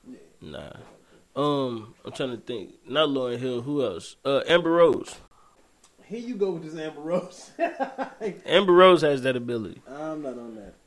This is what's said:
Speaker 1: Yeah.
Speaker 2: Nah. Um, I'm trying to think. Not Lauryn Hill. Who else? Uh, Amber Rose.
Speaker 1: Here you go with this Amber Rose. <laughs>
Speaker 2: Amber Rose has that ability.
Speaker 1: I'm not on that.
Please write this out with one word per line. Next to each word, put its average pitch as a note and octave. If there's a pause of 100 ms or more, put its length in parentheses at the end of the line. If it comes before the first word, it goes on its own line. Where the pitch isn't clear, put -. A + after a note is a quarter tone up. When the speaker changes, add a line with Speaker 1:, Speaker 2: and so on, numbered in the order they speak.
Speaker 1:
Yeah. E2+ (240)
Speaker 2:
Nah. D2 (640)
Um, C3 (100)
I'm B2
trying C3
to A#2
think. G#2 (120)
Not D3
Lauryn B2+
Hill. B2
Who C#3+
else? F#2
Uh, C3+
Amber E3
Rose. E3 (920)
Speaker 1:
Here A3
you A#3+
go F#3+
with E3
this E3
Amber D#3
Rose. -
<laughs> C4
Speaker 2:
Amber F3+
Rose F3+
has C#3+
that C3
ability. A#2+
Speaker 1:
I'm D3+
not B2+
on A#2
that. G2+ (120)